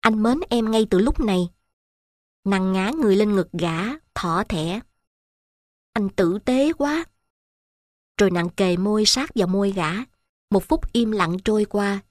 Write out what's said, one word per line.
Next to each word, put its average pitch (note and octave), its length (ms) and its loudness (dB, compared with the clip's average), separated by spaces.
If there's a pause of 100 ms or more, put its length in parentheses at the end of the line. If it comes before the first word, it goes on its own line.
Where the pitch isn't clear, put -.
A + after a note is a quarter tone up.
Anh A3 220 2
mến B3 180 2 (100)
em A3 200 0
ngay A3 200 2
từ F#3 80 2
lúc B3+ 220 0
này." F#3 300 0 (920)
Nàng F#3+ 280 0
ngã F#3+ 280 0
người G#3 160 4
lên G#3 180 2
ngực F#3 180 0
gã, F3 460 -4 (160)
thỏ F3+ 340 -2
thẻ. E3+ 320 -4 (1120)
"Anh G3+ 160 -2
tử F#3+ 360 0
tế C4+ 280 2
quá." D4+ 320 -2 (1160)
Rồi G3+ 100 4
nàng F3 180 -2
kề F#3 280 0
môi G#3 300 0
sát C4+ 280 -2
vào F#3+ 140 0
môi G3 240 0
gã. E3+ 180 -2 (600)
Một F#3+ 180 2
phút - 240 0
im A#3 180 2
lặng F#3 340 0
trôi G#3+ 200 2
qua. G3+ 460 -2